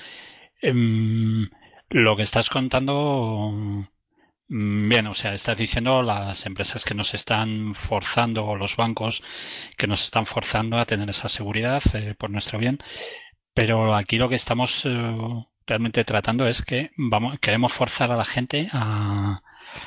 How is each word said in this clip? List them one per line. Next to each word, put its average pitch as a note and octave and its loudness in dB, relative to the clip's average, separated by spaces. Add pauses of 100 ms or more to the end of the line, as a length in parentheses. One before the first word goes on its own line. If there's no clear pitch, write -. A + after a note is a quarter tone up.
(600)
em, A2 2 (420)
lo A2+ 6
que G#2+ 0
estás A2+ 2
contando, C3 0 (960)
mm, G#2 2
bien, A2+ 4
o G2 -8
sea, G2+ -4
estás G#2+ -2
diciendo A#2+ 2
las G2+ -2
empresas G2 -6
que G#2+ -2
nos G#2 -4
están G#2+ 0
forzando A2 0
o G#2+ -2
los G2 -4
bancos A2+ -2 (540)
que - 0
nos G#2 0
están A2 2
forzando A2+ 0
a A#2 2
tener G#2 -2
esa G#2+ -6
seguridad, A2 -2 (120)
eh, G#2+ -4
por G2+ -6
nuestro G#2 -4
bien, B2+ 2 (760)
pero A2+ 4
aquí G#2 2
lo B2 4
que B2+ 2
estamos, B2 0
eh, A#2 -2 (200)
realmente A2+ 0
tratando A2+ 2
es A#2 0
que C3 -2
vamos, A#2+ 0
queremos A2+ 2
forzar B2 0
a A#2+ 2
la A2+ 0
gente C#3+ -2
a, G2+ 0 (440)